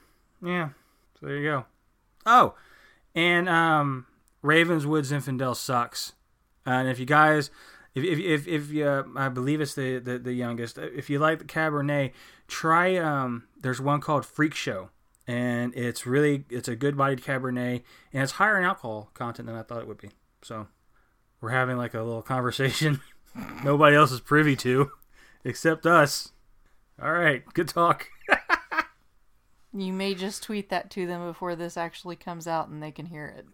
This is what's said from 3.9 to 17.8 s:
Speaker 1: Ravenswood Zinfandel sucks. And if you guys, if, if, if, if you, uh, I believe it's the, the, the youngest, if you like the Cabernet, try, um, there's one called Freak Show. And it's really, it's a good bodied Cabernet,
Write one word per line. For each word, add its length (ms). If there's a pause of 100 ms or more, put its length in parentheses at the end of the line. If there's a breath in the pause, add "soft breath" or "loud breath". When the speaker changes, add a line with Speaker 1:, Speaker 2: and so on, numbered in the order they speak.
Speaker 1:
Ravenswood 640
Zinfandel 520
sucks. 560 (520)
And 240
if 100
you 80
guys, 440 (440 loud breath)
if, 100
if, 140
if, 300
if 220
you, 160
uh, 160 (140)
I 120
believe 320
it's 140
the, 240
the, 200
the 140
youngest, 460
if 320
you 80
like 220
the 40
Cabernet, 680 (340 loud breath)
try, 500
um, 480 (160)
there's 200
one 200
called 240
Freak 300
Show. 360 (360)
And 500
it's 300
really, 420
it's 200
a 80
good 200
bodied 260
Cabernet, 600 (300 soft breath)